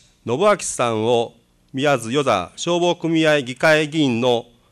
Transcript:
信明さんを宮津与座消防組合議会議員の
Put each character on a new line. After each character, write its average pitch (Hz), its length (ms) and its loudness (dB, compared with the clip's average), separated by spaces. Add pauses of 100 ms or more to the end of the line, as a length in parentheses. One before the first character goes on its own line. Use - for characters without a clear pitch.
(260)
信 117 120 -2
明 202 220 2
さ - 300 -4
ん 110 140 -2
を 117 300 0 (400)
宮 139 240 0
津 113 140 -8
与 143 120 0
座 98 320 0
消 175 240 -4
防 175 160 0
組 165 300 0
合 151 160 2
議 123 140 -10
会 156 340 2
議 156 100 -4
員 123 220 2
の 120 240 0 (260)